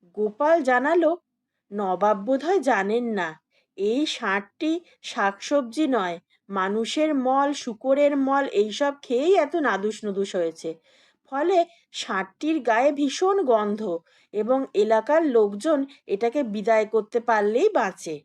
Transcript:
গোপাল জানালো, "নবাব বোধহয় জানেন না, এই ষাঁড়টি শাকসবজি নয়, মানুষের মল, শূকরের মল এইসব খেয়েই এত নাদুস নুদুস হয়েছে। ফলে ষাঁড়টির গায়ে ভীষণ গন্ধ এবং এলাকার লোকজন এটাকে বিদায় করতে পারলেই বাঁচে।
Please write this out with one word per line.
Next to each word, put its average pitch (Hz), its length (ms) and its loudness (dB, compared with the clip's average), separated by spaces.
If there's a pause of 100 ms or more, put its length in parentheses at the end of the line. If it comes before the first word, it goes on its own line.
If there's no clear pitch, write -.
গোপাল 294 580 0
জানালো, 302 540 2 (560)
"নবাব 196 500 0
বোধহয় 277 360 0
জানেন 226 460 0
না, 180 360 -6 (340)
এই 226 300 0
ষাঁড়টি 240 760 -4 (220)
শাকসবজি 240 880 -2
নয়, 185 320 -2 (300)
মানুষের 226 680 0
মল, 269 380 2
শূকরের 277 640 0
মল 269 280 0
এইসব 214 560 -2
খেয়েই 294 340 2
এত 302 200 0
নাদুস 214 500 -2
নুদুস 196 300 -4
হয়েছে। 165 380 -4 (520)
ফলে 339 400 0 (260)
ষাঁড়টির 269 680 -4
গায়ে 240 320 2
ভীষণ 302 540 0
গন্ধ 208 520 0 (340)
এবং 240 420 0
এলাকার 220 520 2
লোকজন 233 600 2 (220)
এটাকে 233 360 -2
বিদায় 220 420 0
করতে 214 340 -2
পারলেই 226 500 2
বাঁচে। 185 560 -4